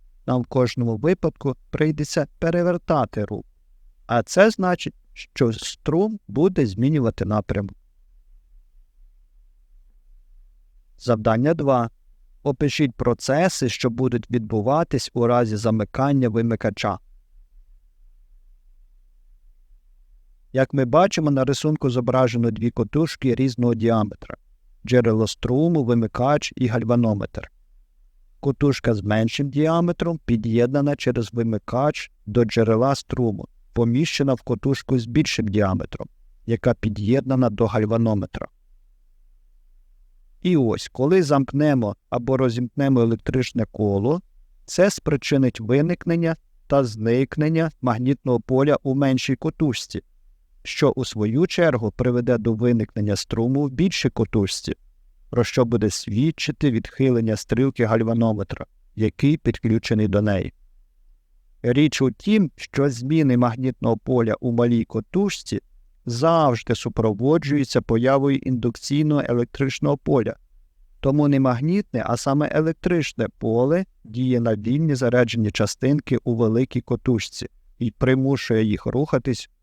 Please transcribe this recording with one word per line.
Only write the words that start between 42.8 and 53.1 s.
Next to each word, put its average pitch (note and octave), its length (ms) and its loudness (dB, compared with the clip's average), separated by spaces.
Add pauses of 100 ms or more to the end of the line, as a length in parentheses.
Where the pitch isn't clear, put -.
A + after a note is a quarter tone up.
електричне A#2 720 -2
коло, G#2+ 480 0 (440)
це G3 260 2
спричинить C3+ 680 0
виникнення E3 760 0 (300)
та C#3 180 2
зникнення C3 840 0 (120)
магнітного B2 580 0
поля C3+ 420 2
у C3+ 120 -2
меншій C3+ 420 0
котушці, - 640 -4 (600)
що - 280 0
у C3 140 -2
свою A2+ 420 -2
чергу B2+ 440 0
приведе B2 480 0
до A2+ 140 -2
виникнення G#2+ 640 0